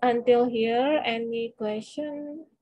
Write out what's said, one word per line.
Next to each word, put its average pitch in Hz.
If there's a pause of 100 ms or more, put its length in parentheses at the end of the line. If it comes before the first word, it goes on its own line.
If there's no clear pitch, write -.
until 240
here, 240
any 233
question 294 (180)